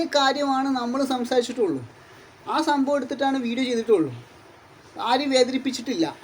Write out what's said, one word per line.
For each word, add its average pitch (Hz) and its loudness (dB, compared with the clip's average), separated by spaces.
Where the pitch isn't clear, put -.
കാര്യമാണ് 269 2
നമ്മൾ 240 -2
സംസാരിച്ചിട്ടുള്ളൂ. 240 0
ആ 254 0
സംഭവം 285 2
എടുത്തിട്ടാണ് 269 -2
വീഡിയോ 240 -2
ചെയ്തിട്ടുള്ളൂ. 220 2
ആരും 269 2
വേദനിപ്പിച്ചിട്ടില്ല, 247 0